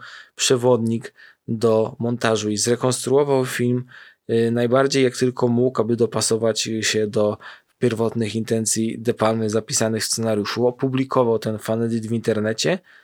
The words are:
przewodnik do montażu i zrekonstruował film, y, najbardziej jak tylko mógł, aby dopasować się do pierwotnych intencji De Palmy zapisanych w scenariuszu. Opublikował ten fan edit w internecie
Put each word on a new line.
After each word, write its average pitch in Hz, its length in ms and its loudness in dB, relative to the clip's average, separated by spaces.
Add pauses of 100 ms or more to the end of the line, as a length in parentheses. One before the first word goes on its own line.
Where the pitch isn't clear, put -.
(340)
przewodnik 117 800 2 (340)
do 110 500 2
montażu 113 520 0
i 104 60 -2
zrekonstruował 127 880 0
film, 123 380 -2 (460)
y, 113 200 2
najbardziej 131 540 2
jak 123 120 0
tylko 127 320 0
mógł, 123 320 2
aby 113 160 0
dopasować 113 720 0 (120)
się 107 260 0
do 104 320 0 (400)
pierwotnych 113 560 0
intencji 113 640 -2
De 113 160 -2
Palmy 110 360 0
zapisanych 110 520 -2
w - 40 -4
scenariuszu. 113 600 -2
Opublikował 127 720 0
ten 107 200 -4
fan 113 240 -2
edit 113 240 -2
w 110 60 -6
internecie 113 680 -2 (260)